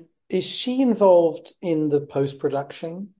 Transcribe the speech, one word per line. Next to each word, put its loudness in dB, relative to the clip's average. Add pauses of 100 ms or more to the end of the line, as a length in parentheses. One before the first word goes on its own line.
(280)
is -2
she -4
involved 4
in -2
the 2
post-production -6